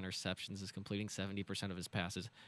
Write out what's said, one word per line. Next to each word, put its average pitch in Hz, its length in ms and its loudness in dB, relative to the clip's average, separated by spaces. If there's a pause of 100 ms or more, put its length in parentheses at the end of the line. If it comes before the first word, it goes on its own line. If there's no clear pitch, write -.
interceptions, 95 600 0
is 92 100 -4
completing 101 380 0
seventy 98 320 2
percent 98 280 0
of 90 60 0
his 90 120 -2
passes. 90 420 0 (180)